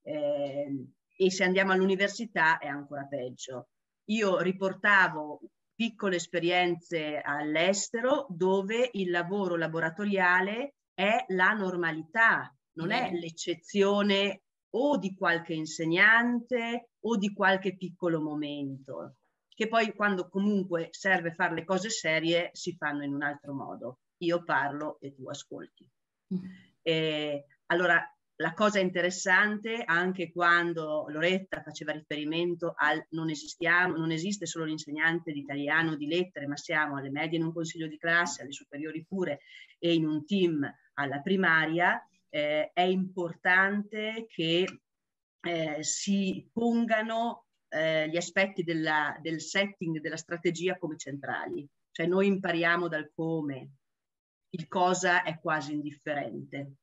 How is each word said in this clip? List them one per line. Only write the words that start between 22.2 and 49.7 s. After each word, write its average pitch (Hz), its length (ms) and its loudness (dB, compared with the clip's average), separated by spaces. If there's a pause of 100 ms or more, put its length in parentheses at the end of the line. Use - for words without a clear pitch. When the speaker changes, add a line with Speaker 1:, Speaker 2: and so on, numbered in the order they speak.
Speaker 1:
si - 240 -8
fanno 143 260 -4
in 143 100 -4
un 143 100 -2
altro 147 300 -6
modo. 131 460 -10 (200)
Io 170 240 0
parlo 147 580 -2
e 139 120 -12
tu 135 140 -16
ascolti. - 640 -14 (440)
Speaker 2:
Mm. 185 120 -4 (420)
Speaker 1:
Eh, 151 580 0 (200)
allora, 170 360 4 (380)
la 160 140 0
cosa 208 260 2
interessante, 190 1040 2
anche 175 480 0
quando 170 800 2
Loretta 170 520 0
faceva 151 300 -8
riferimento 165 880 -4
al 151 320 2
non 160 200 -4
esistiamo, 165 680 0
non 160 140 0
esiste 170 340 -4
solo 165 180 -6
l'insegnante 160 680 -2
di 143 60 -6
italiano, 143 580 0
di 143 100 -6
lettere, 165 400 -2
ma 143 80 -4
siamo 151 400 -2
alle 135 140 -6
medie 160 300 -2
in 165 40 0
un 160 80 0
consiglio 165 360 -6
di 156 100 -10
classe, 170 460 0
alle 143 100 -12
superiori 156 520 -10
pure, 175 360 -4 (360)
e 170 160 2
in 160 140 4
un 151 180 -2
team 170 400 2 (280)
alla 139 260 -4
primaria, 175 840 2 (280)
eh, 151 420 0
è 180 120 2
importante 190 1500 0
che, 170 520 0 (600)
eh, 160 420 -4
si 190 720 -2
pongano 226 920 0 (220)
eh, 160 400 0
gli 160 80 -2
aspetti 190 460 0
della, 156 580 0
del 160 200 -4
setting, 180 580 -2